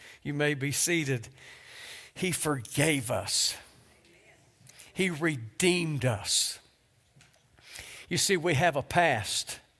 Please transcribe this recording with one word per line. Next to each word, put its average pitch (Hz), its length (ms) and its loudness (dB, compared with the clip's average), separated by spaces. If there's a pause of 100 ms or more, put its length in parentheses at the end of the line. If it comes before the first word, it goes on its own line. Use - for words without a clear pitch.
(220)
You 147 100 -6
may 147 220 2
be 139 180 -2
seated. 135 560 0 (840)
He 185 180 0
forgave 143 760 0
us. - 460 0 (1400)
He 185 160 0
redeemed 156 960 0
us. - 520 0 (1500)
You 170 80 -2
see, 190 220 2
we 165 160 2
have 147 220 4
a 135 60 0
past. - 800 0 (200)